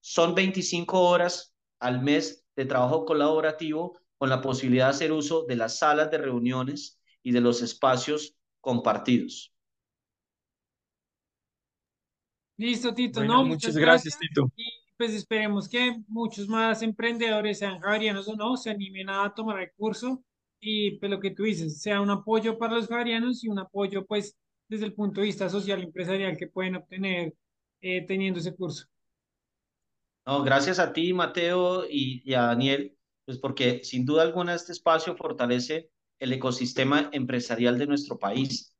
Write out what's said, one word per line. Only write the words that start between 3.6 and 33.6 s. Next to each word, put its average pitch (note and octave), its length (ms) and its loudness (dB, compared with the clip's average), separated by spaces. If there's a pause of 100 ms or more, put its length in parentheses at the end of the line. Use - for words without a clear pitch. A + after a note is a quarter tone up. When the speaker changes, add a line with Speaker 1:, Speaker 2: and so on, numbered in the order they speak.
Speaker 1:
con C3+ 140 0
la C3 100 2
posibilidad B2+ 460 4
de C3+ 40 6
hacer D#3 220 0
uso D#3+ 320 0
de C3 120 -2
las A2+ 240 -2
salas D3+ 300 4
de D#3+ 60 -2
reuniones B2+ 840 -2 (240)
y B2 100 0
de A#2+ 100 6
los A#2+ 180 4
espacios C3 760 0 (260)
compartidos. A#2 880 0 (3000)
Speaker 2:
Listo, A#3 380 -2
Tito. A#3+ 240 -2
Speaker 3:
Bueno, A3 160 2
Speaker 2:
No, B3+ 120 6
Speaker 3:
muchas D#3 280 -2
Speaker 2:
muchas - 20 2
Speaker 3:
gracias, D#3 380 6
Speaker 2:
gracias. - 60 -18
Speaker 3:
Tito. D3 340 0
Speaker 2:
Y, A3+ 160 -14 (260)
pues, A#3 160 0
esperemos G#3+ 560 -2
que B3 280 0 (100)
muchos A3 400 -6
más A3+ 360 0
emprendedores, A3 760 -2
sean F#3+ 220 -6
javerianos G3+ 480 0
o A3 80 -6
no, A3+ 200 -2
se A3+ 140 -6
animen F#3+ 400 -8
a G3+ 240 -2
tomar A3 260 -4
el F3+ 160 -8
curso A#3 460 -4 (380)
y, G#3+ 400 -2
pues, G3+ 100 -4
lo G3 80 -2
que G3 140 -4
tú G3 100 -6
dices, E3 400 -2
sea G3+ 180 0
un G3+ 100 2
apoyo A3 460 0
para A3+ 200 -2
los A3+ 100 -2
javerianos A#3+ 560 -2
y A#3 60 -6
un G3+ 100 -2
apoyo, G3 480 -4
pues, G#3 300 -4 (320)
desde G#3+ 180 -4
el G#3 80 -8
punto G3+ 260 -2
de G3+ 60 2
vista F#3+ 240 -2
social G3 300 -2
y - 20 -6
empresarial F3+ 540 -4
que E3+ 100 -8
pueden F#3 300 -4
obtener, F#3 580 -4 (460)
eh, F#3 260 -4
teniendo F#3+ 320 -2
ese F3 160 -6
curso. E3+ 320 -8 (1400)
Speaker 1:
No, C#3 200 0
gracias C#3+ 340 4
a F3 140 2
ti, E3+ 200 0
Mateo, F3+ 760 0
y, C3 340 -4
y C3+ 100 -2
a B2 80 4
Daniel, C3+ 540 2 (280)
pues, B2+ 140 -10
porque B2+ 440 0